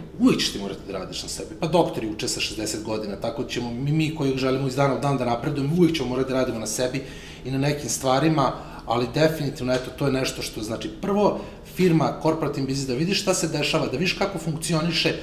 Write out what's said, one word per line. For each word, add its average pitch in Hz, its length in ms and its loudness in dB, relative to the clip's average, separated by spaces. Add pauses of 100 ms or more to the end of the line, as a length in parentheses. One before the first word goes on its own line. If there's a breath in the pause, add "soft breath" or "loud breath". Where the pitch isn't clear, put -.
(200)
uvek 240 180 6
ćeš - 140 -2
ti 107 60 -6
morati 98 280 -8
da 95 120 -6
radiš 87 240 -8
na 98 60 -10
sebi. - 320 -10
Pa 180 60 0
doktori 143 400 2
uče 107 220 -4
sa 131 120 -4
šezdeset 107 440 -4
godina, 107 320 -4
tako 117 280 -4
ćemo 120 260 -4
mi, 135 220 -2
mi 156 220 2
koji 135 240 0
želimo 131 300 2
iz 120 80 -4
dana 139 200 4
u 113 40 -4
dan 139 180 2
da 120 60 -2
napredujemo, 139 520 0
uvek 170 200 6
ćemo 123 120 -2
morati 131 200 0
da 127 60 0
radimo 123 240 0
na 107 80 -4
sebi 131 360 0 (420 loud breath)
i 127 60 -6
na 135 80 0
nekim 143 320 0
stvarima, 135 640 4 (340 loud breath)
ali 120 280 2
definitivno, 143 600 2
eto, 127 160 -2
to - 160 -2
je 135 60 4
nešto 127 300 -2
što, - 200 -8
znači, 110 260 -4 (120)
prvo, 202 400 2 (260 loud breath)
firma, 160 460 4
korporativni 147 540 0
biznis, 135 220 -2
da 123 60 -2
vidiš 175 280 0
šta 190 120 2
se 170 140 0
dešava, 147 380 0
da 110 60 -2
vidiš 165 200 0
kako 196 260 -2
funkcioniše, 165 840 0